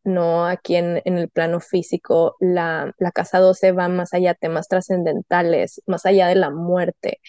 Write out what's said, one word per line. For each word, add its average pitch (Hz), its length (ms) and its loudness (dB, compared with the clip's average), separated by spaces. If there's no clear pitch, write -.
¿no? 170 420 0
Aquí 175 300 -2
en, 175 300 -2
en 180 120 0
el 170 120 -4
plano 165 300 -2
físico, - 800 -2
la, 165 600 -2
la 175 120 -2
casa - 280 -2
doce 185 320 4
va 180 180 -2
más 180 240 -4
allá, 180 220 0
temas 165 320 -6
trascendentales, 175 1200 -2
más 185 180 -6
allá 190 220 4
de 180 80 2
la 180 160 2
muerte, 175 760 -4